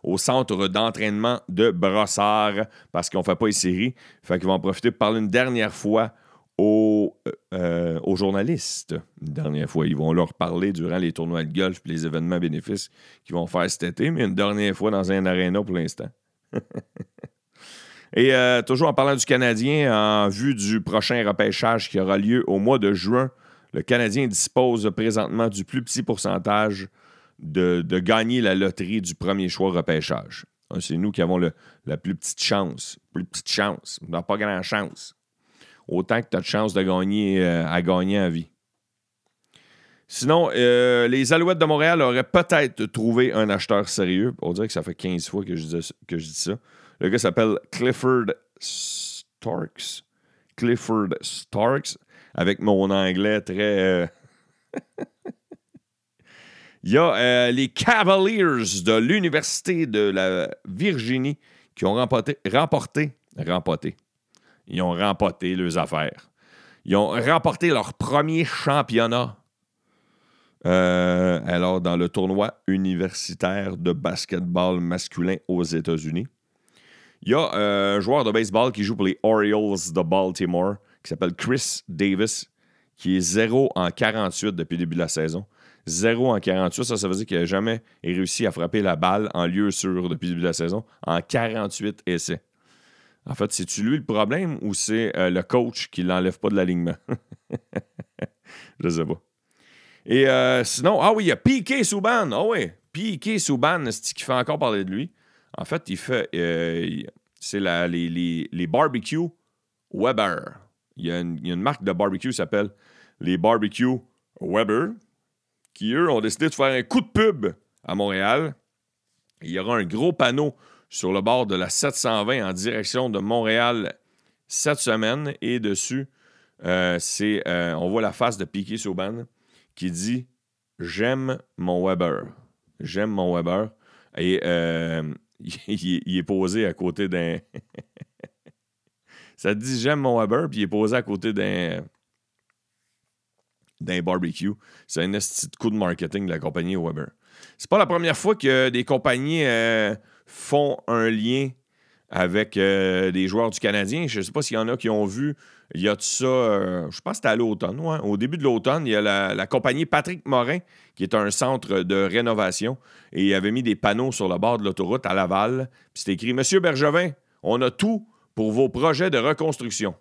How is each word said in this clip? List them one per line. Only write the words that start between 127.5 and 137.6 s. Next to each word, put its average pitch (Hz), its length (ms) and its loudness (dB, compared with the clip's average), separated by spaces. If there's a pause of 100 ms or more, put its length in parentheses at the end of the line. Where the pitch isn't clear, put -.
on 87 140 -2
voit 113 120 0
la 101 100 -2
face 120 260 -2
de 98 60 -6
Piquet 98 340 -8
Souban 104 480 -6 (480)
qui 92 160 -6
dit « 110 380 -4 (520)
J'aime 123 600 -2 (180)
mon 90 300 0
Weber. 87 380 0 (560)
J'aime 101 280 -4
mon 90 260 0
Weber. » 92 360 -2 (460)
Et, 90 260 2
euh, 82 580 0 (240)
<laughs> - 140 -20
il, - 160 -12 (120)
il, 90 380 -2
il 90 120 -2
est 90 60 -2
posé 98 420 0
à 85 80 -2
côté 90 340 -4
d'un 85 320 -2 (920)